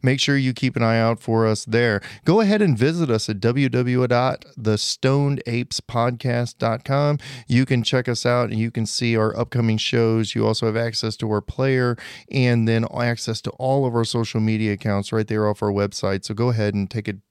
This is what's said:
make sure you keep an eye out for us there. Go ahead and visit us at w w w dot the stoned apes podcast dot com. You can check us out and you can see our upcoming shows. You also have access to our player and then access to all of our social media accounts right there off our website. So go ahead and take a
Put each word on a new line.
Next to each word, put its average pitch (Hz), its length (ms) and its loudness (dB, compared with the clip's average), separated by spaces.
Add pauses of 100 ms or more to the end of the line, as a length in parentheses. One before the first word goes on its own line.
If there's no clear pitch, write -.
make 131 160 2
sure 139 180 2
you 131 160 0
keep 127 220 -2
an 120 80 0
eye 113 160 2
out 113 200 2
for 113 280 2
us 107 180 0
there. 113 360 2 (240)
Go 196 160 4
ahead 208 200 2
and 156 160 4
visit 156 320 2
us 110 200 0
at 104 100 -4
w 123 300 2
w 123 80 0 (200)
w 127 100 2
dot 123 380 0 (100)
the 107 220 0
stoned 139 720 0
apes 120 320 -4
podcast 120 800 -2
dot 113 240 -2
com. 147 340 0 (300)
You 127 180 4
can 123 160 0
check 123 260 0
us 120 180 -2
out 123 240 2
and 110 100 -2
you 113 120 0
can 113 140 -2
see 117 320 0
our 110 220 2
upcoming 117 380 0
shows. 113 580 0
You 110 100 2
also 110 220 0
have 107 100 -2
access 113 400 -4
to 110 140 -4
our 104 100 0
player 127 540 0 (340)
and 120 380 2
then 113 260 2
access 120 480 -4
to - 100 -8
all 135 340 0
of 120 100 -2
our 117 80 2
social 113 380 -2
media 110 320 0
accounts 101 400 -2
right 110 140 0
there 107 200 0
off 104 160 -2
our 104 80 2
website. 101 540 -2
So - 80 -6
go 117 160 0
ahead 107 240 0
and 101 160 -2
take 110 180 -6
a 104 60 -6 (180)